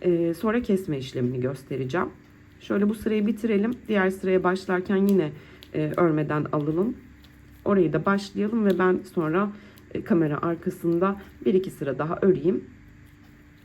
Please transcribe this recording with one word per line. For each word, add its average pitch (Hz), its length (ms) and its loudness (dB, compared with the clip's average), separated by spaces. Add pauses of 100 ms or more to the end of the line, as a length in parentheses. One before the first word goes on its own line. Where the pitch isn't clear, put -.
e, 170 320 2
sonra 226 280 0
kesme 190 360 -2
işlemini 127 420 -2
göstereceğim. 135 680 -4 (520)
Şöyle 208 280 0
bu 220 60 0
sırayı 214 320 -2
bitirelim. 226 440 0 (180)
Diğer 190 220 2
sıraya 185 340 0
başlarken 185 520 0
yine, 190 360 4 (420)
e, 151 220 -2
örmeden 151 560 2
alalım. 156 440 0 (680)
Orayı 185 280 4
da 156 120 -2
başlayalım 202 640 0
ve 180 120 4
ben 185 220 2 (140)
sonra, 180 380 0 (420)
e, - 100 -8
kamera 160 380 2
arkasında 170 760 -2 (240)
bir 196 100 4
iki 185 160 0
sıra 139 280 -6
daha 156 240 -4
öreyim. 175 420 2 (1000)